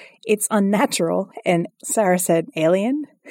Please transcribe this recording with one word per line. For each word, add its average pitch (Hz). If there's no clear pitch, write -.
"It's 208
unnatural." 196
And 175
Sarah 185
said, 165
"Alien?" 196